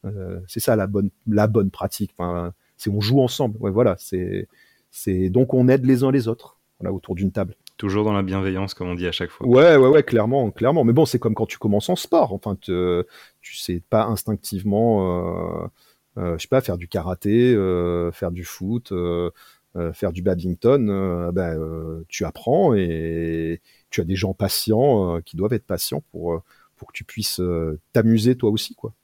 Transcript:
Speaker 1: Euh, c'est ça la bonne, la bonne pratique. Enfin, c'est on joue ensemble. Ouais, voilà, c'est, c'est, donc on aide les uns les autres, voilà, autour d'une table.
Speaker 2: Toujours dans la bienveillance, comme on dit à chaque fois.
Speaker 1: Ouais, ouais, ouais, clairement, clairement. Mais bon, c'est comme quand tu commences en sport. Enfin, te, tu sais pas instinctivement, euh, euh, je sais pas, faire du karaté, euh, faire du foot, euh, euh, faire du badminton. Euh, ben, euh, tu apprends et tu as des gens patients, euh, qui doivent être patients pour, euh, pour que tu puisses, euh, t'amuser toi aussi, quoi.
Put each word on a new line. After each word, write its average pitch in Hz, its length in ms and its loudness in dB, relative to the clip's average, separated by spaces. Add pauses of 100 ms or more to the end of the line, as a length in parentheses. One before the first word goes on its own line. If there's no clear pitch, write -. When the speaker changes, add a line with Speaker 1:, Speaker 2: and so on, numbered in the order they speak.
Speaker 1:
Euh, 92 400 -8
c'est - 140 -8
ça 123 140 2
la 98 120 2
bonne, 98 240 0 (160)
la 107 220 4
bonne 104 220 2
pratique. - 460 -8
Enfin, 87 380 -4 (240)
c'est - 100 -6
on 104 140 -2
joue 123 180 4
ensemble. 123 400 0
Ouais, 104 100 -2
voilà, 101 280 2
c'est, 95 500 -6 (420)
c'est, 92 380 -2
donc 127 240 2
on 127 160 4
aide 131 160 4
les 127 180 4
uns 131 80 2
les 127 180 0
autres, - 280 -10 (220)
voilà, 92 160 -6
autour 92 200 -8
d'une 92 160 -2
table. 92 260 -6 (200)
Speaker 2:
Toujours 104 280 -2
dans 107 80 2
la 98 100 0
bienveillance, 95 520 -4
comme 90 140 -8
on 90 60 -4
dit 87 120 -4
à 85 60 -2
chaque - 180 -6
fois. - 160 -8
Speaker 1:
Ouais, 139 300 8
ouais, 131 120 8
ouais, 147 140 8
clairement, 117 480 2
clairement. 135 340 2
Mais 117 80 6
bon, 147 140 6
c'est 123 120 -2
comme 110 160 2
quand 110 120 -2
tu - 100 -12
commences 104 320 0
en 175 80 0
sport. 285 380 0
Enfin, 101 200 -6
te, 90 520 -2 (340)
tu - 160 -20
sais 87 320 -6
pas 110 160 2
instinctivement, 95 1600 -2
euh, - 40 -10 (520)
euh, 85 180 -4
je 80 60 -8
sais - 60 -12
pas, 131 120 4
faire 113 160 -4
du 85 120 -12
karaté, 104 680 0
euh, 87 580 0
faire 87 200 -6
du 87 120 -8
foot, 107 480 -8
euh, 87 380 -2 (460)
euh, 85 180 -6
faire 95 180 -4
du 87 80 -8
badminton. 95 680 0
Euh, 87 420 -2
ben, 85 260 -4
euh, 80 500 -10
tu - 180 -6
apprends 139 480 0
et 82 880 -2 (260)
tu - 140 -6
as - 20 -2
des 92 120 -2
gens 92 180 -2
patients, 107 840 0
euh, 82 60 -4
qui - 160 -14
doivent 190 160 0
être 104 120 -6
patients 139 360 -6 (100)
pour, 85 220 -6
euh, 82 80 -8 (340)
pour - 120 -20
que - 40 -20
tu - 120 -14
puisses, - 360 -8
euh, 82 400 -2 (140)
t'amuser 113 420 4
toi 110 140 2
aussi, - 240 -4
quoi. - 180 -12 (120)